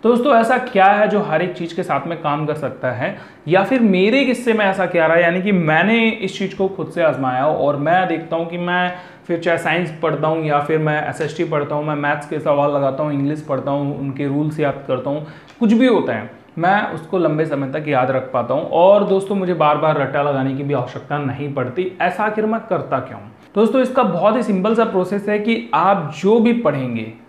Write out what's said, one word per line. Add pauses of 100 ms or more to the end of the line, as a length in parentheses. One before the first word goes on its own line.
तो
दोस्तों,
ऐसा
क्या
है
जो
हर
एक
चीज़
के
साथ
में
काम
कर
सकता
है, (300)
या
फिर
मेरे
किस्से
में
ऐसा
क्या
रहा,
यानी
कि
मैंने
इस
चीज़
को
खुद
से
आजमाया
और
मैं
देखता
हूँ
कि
मैं (340)
फिर
चाहे
साइंस
पढ़ता
हूँ
या
फिर
मैं
एसएसटी
पढ़ता
हूँ,
मैं
मैथ्स
के
सवाल
लगाता
हूँ,
इंग्लिश
पढ़ता
हूँ,
उनके
रूल्स
याद
करता
हूँ, (340)
कुछ
भी
होता
है, (280)
मैं (100)
उसको
लंबे
समय
तक
याद
रख
पाता
हूँ।
और
दोस्तों,
मुझे
बार
बार
रट्टा
लगाने
की
भी
आवश्यकता
नहीं
पड़ती। (100)
ऐसा
आखिर
मैं
करता
क्यों? (360)
दोस्तों,
इसका
बहुत
ही
सिंपल
सा
प्रोसेस
है
कि
आप
जो
भी
पढ़ेंगे (160)